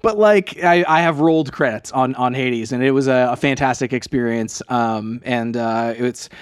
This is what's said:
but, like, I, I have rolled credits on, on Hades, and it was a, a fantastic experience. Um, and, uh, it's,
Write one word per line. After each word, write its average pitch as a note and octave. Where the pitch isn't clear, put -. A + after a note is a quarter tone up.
but, A3
like, G#3
I, F3
I D#3
have E3
rolled D#3+
credits A#2
on, C3
on B2
Hades, B2
and B2+
it C3+
was C3+
a, B2+
a B2
fantastic C3+
experience. A#2
Um, A#2
and, A#2
uh, A#2
it's, B2